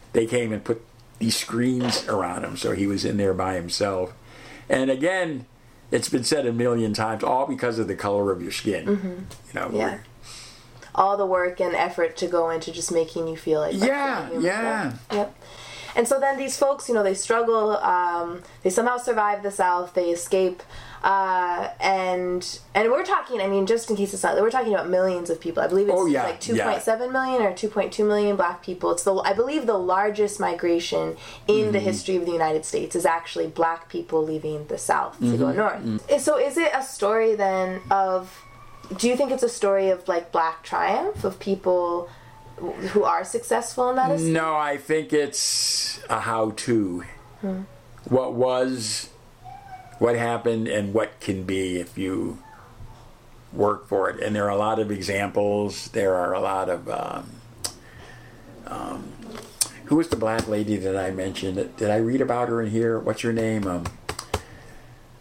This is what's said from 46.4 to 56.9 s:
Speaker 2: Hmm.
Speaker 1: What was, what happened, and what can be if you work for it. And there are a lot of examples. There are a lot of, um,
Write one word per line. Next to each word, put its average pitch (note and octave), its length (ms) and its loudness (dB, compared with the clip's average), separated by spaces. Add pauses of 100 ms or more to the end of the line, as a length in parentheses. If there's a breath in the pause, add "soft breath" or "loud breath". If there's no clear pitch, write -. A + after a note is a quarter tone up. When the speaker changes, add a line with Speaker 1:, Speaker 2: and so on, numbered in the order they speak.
Speaker 2:
Hmm. F#3+ 200 -4 (480)
Speaker 1:
What B2+ 260 2
was, B2+ 760 0 (880)
what A#2 160 4
happened, A#2 500 0
and G2+ 260 -2
what - 280 0
can F#2+ 240 -4
be F#2+ 340 -2
if - 180 -8
you F#2+ 420 -4 (1120)
work G#2 340 2
for F#2+ 240 2
it. - 100 -8
And G#2+ 140 -2
there G#2 120 0
are G2+ 40 0
a G2 60 0
lot G#2+ 240 2
of G#2 100 -2
examples. G2+ 1000 0
There G2 280 2
are F2+ 180 0
a G2 60 -2
lot F#2+ 280 0
of, F2 200 -4
um, - 420 -6 (1400 loud breath)